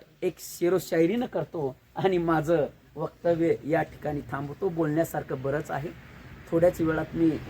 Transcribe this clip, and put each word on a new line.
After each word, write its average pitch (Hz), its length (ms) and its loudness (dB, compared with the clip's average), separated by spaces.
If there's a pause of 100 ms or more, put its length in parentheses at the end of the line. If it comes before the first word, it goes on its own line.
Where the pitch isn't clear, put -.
(220)
एक 180 180 -2
शेरोशायरीनं 175 840 2
करतो 156 500 -4 (200)
आणि 190 220 2
माझं 160 480 4 (300)
वक्तव्य 165 600 0 (120)
या 156 140 2
ठिकाणी 147 400 -6 (100)
थांबवतो. 143 380 -4
बोलण्यासारखं 156 720 0
बरंच 139 300 -2
आहे. 147 180 -4 (600)
थोड्याच 170 300 4
वेळात 160 320 0
मी 160 240 4 (120)